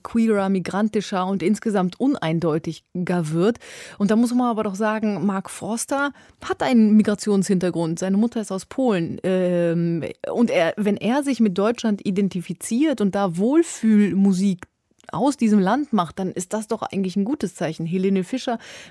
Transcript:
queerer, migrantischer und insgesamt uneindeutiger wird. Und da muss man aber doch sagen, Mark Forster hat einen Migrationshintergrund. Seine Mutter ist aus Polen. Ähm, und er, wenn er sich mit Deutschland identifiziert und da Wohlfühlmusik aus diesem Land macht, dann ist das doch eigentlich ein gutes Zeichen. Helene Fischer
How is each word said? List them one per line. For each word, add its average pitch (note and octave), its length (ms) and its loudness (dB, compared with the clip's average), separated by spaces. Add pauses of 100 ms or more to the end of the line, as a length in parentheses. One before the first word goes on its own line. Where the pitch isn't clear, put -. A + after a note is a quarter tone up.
queerer, A3 460 2
migrantischer F#3+ 760 -2
und F#3+ 180 -2
insgesamt G3 560 0
uneindeutiger E3+ 1300 -2
wird. F#3 280 2 (380)
Und G3+ 140 0
da G#3+ 60 4
muss A#3 160 2
man B3 140 2
aber A3 160 -2
doch G3+ 120 -4
sagen, G#3+ 500 -2
Mark G3 240 -2
Forster C#4 600 -4 (320)
hat - 180 -6
einen A3 360 6
Migrationshintergrund. F#3 1040 0
Seine F#3+ 180 0
Mutter A#3 240 0
ist G3+ 100 -10
aus F#3+ 140 -6
Polen. G#3 580 -2
Ähm, E3+ 800 0 (260)
und A#3 220 2
er, E3 240 2
wenn G3+ 220 -2
er C4 260 0
sich C4+ 160 -2
mit G#3+ 180 2
Deutschland G#3 480 0
identifiziert G3+ 920 -2
und G3+ 160 2
da G3 220 0
Wohlfühlmusik G3+ 1300 2 (460)
aus C4 240 0
diesem G#3+ 220 4
Land A3+ 340 2
macht, F3+ 260 -2
dann F#3+ 120 -4
ist - 220 -8
das G#3+ 140 -6
doch A3 140 -4
eigentlich F#3+ 340 -4
ein G3+ 100 2
gutes A3+ 300 -4
Zeichen. D#3+ 300 -4
Helene F#3+ 380 0
Fischer A#3+ 340 -4 (340)